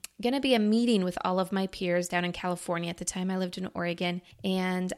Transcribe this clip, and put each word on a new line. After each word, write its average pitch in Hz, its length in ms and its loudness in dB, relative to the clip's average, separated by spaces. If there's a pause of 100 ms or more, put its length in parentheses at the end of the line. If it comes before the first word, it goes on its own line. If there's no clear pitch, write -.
(200)
gonna 254 200 0
be 262 120 4
a 233 60 6
meeting 214 460 4
with 180 200 -2
all 185 160 2
of 185 120 -2
my 190 160 0
peers 175 380 0
down 175 180 0
in 175 80 -2
California. 170 580 -4
At - 80 -8
the 180 80 -8
time, 185 240 -2
I 185 80 0
lived 180 180 -4
in 185 180 -6
Oregon, 175 460 -2 (240)
and 185 540 0